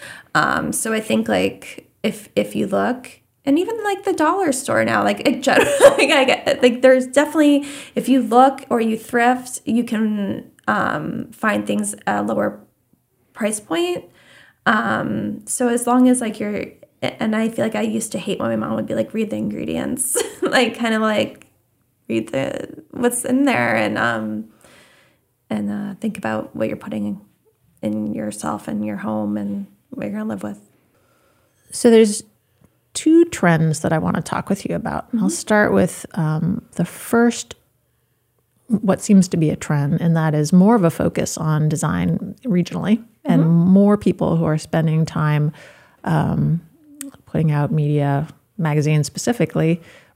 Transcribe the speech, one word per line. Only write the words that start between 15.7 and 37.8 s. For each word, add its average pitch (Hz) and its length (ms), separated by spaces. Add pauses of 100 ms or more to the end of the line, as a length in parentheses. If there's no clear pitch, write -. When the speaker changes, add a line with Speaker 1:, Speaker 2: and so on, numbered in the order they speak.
Speaker 1:
long 254 220
as, 254 100
like, 220 200
you're, 208 260 (360)
and 220 340
I 220 120
feel 226 160
like 220 120
I 214 60
used 220 300
to 208 80
hate - 200
when 113 100
my 113 80
mom 110 180
would - 100
be - 80
like, 113 200
"Read 214 160
the 214 80
ingredients," - 800 (140)
<laughs> - 100
like, 240 360
kind 226 160
of, 220 80
like, 214 460 (640)
read 113 200
the, - 600
what's 240 320
in 262 220
there 247 320
and, - 200
um, 110 520 (1000)
and, 208 220
uh, 202 300
think 220 160
about 110 380
what 110 120
you're 107 100
putting 104 440 (600)
in 107 320
yourself - 540
and - 180
your - 120
home 107 400
and 101 280 (260)
what 196 140
you're 202 80
gonna 214 160
live 202 140
with. 208 160 (1120)
Speaker 2:
So - 180
there's 220 320 (720)
two 330 320
trends 160 540
that - 140
I 160 40
wanna 180 240
talk - 280
with - 180
you - 80
about. - 380
I'll 226 60
Speaker 1:
Mm-hmm. 220 100
Speaker 2:
start 214 440
with, 190 320 (100)
um, 156 480 (100)
the 175 120
first, - 680 (1120)